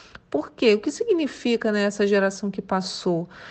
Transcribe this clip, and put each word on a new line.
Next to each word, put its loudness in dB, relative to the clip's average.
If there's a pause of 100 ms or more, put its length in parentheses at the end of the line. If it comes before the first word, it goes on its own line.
(320)
Por -4
quê? 4
O 4
que -4
significa, 0
né, 2
essa 2
geração 2
que -6
passou? -2 (220)